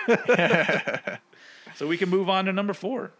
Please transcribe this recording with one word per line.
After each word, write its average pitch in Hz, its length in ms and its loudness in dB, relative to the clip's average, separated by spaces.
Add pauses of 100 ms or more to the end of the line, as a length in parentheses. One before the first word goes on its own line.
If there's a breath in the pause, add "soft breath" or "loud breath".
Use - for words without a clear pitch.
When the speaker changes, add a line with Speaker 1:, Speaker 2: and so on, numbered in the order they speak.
Speaker 1:
<laughs> - 0 -
Speaker 2:
<laughs> 165 1120 2 (560 loud breath)
Speaker 1:
So 147 120 -6
we 170 100 -2
can 185 120 0
move 185 200 2
on 190 160 2
to 196 80 0
number 202 200 -2
four. - 460 -6